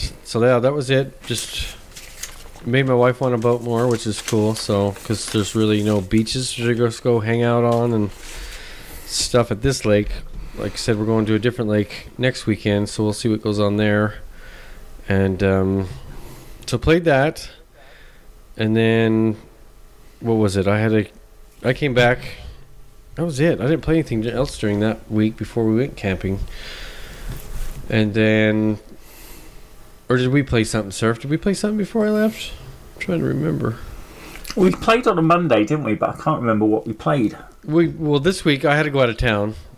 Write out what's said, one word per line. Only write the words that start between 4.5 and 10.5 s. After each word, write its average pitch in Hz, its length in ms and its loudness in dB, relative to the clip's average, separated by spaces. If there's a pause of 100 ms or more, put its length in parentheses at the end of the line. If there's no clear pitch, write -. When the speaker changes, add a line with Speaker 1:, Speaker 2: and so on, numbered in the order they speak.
Speaker 1:
So, 101 380 0 (120)
'cause - 280 -4
there's 104 240 0
really 107 280 4
no 104 180 2
beaches 113 520 0
to 120 220 0
just 113 280 0
go 120 160 4
hang 117 220 0
out 120 220 2
on 120 300 2
and 104 180 0 (960)
stuff - 440 0
at 110 120 -4
this 131 220 0
lake. 104 260 2 (460)